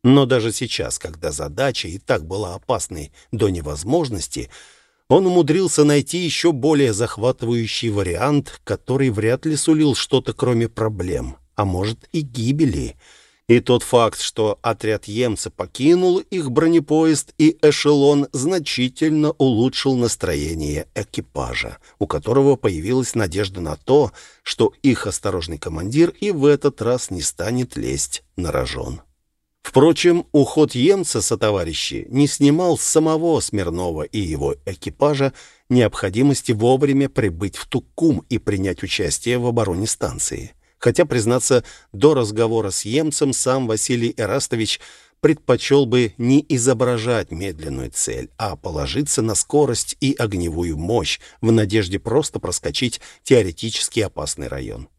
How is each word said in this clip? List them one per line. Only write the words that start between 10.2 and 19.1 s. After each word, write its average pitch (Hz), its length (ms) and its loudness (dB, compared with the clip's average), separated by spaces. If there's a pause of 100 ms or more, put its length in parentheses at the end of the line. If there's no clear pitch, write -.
кроме 117 360 0
проблем, 92 680 -4 (200)
а 104 100 0
может, 95 460 -4
и 165 80 -2
гибели. 131 760 -2 (500)
И 120 140 6
тот 123 220 2
факт, 117 380 2
что 107 420 -2
отряд 107 420 -4
Емца 107 460 -4
покинул 175 680 2
их 170 320 -4
бронепоезд 160 840 2
и 156 240 4
эшелон, 143 720 4
значительно 151 1000 0